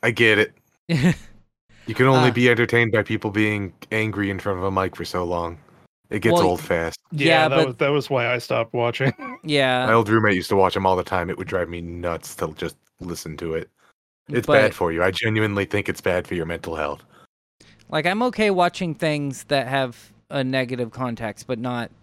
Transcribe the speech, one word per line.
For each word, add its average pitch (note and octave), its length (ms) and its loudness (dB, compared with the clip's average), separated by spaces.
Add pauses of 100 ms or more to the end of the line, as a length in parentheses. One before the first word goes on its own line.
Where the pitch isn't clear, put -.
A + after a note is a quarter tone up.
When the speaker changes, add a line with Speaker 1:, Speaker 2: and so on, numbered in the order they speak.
Speaker 1:
I B2 80 2
get G#2+ 280 4
it. G#2 140 2 (360)
Speaker 2:
<laughs> E3 280 2 (720)
Speaker 1:
You A2+ 80 -8
can B2+ 120 4
only C3 240 6
Speaker 2:
Uh, - 20 -4
Speaker 1:
be B2 160 4
entertained A#2 440 4
by G#2+ 100 2
people A2 280 -4
being G#2 440 0 (180)
angry G#2 380 -2
in G2 80 -4
front G2 200 -4
of F2+ 60 -4
a G2 60 -2
mic F#2+ 260 -2
for F2 80 -8
so F2+ 180 -4
long. E2+ 360 -4 (500)
It G#2+ 120 -4
gets A2+ 120 2
Speaker 2:
Well, E3+ 200 4
Speaker 1:
old E2+ 100 -4
fast. E2 360 -2 (140)
Speaker 2:
yeah, D#3+ 140 0
Speaker 3:
Yeah, D#3+ 220 4
that C#3 80 2
Speaker 2:
but D3 100 4
Speaker 3:
was, B2+ 100 -6
that D3 120 0
was C#3+ 200 0
why A#2+ 240 0
I B2 60 -2
stopped A#2 340 -2
watching. A#2+ 460 0
<laughs> - 280 -14
Speaker 2:
Yeah. C3 380 2
Speaker 1:
My A2+ 80 4
old A2+ 160 4
roommate G#2+ 260 4
used F2+ 140 -2
to G2+ 80 2
watch F#2+ 180 4
him F#2+ 120 0
all F#2 100 4
the F2+ 80 -2
time. F2 240 -2
It F#2 80 -6
would F#2 100 -10
drive F2+ 220 -4
me E2+ 140 -10
nuts E2+ 540 -8
to D#2+ 180 -6
just D#2+ 220 -8 (240)
listen E2 360 -10
to E2 160 -8
it. E2 160 -6 (600)
It's B2 160 -2
Speaker 2:
But D3+ 80 2
Speaker 1:
bad G#2+ 200 4
for F2 180 -2
you. E2 100 -2
I F#2 80 2
genuinely G#2+ 560 -2
think G#2 240 -4
it's - 100 -6
bad F2+ 260 -2
for - 80 -8
your E2 120 -4
mental E2 280 -8
health. D2 280 -6 (880)
Speaker 2:
Like, D#3 160 -2
I'm G3+ 160 0
okay A3 280 0
watching F3 440 0
things D3 500 -4
that C3+ 240 0
have C3 420 -4 (200)
a C#3+ 120 -4
negative B2+ 480 -2
context, A#2 560 -6
but B2 120 -4
not A#2+ 320 -6 (120)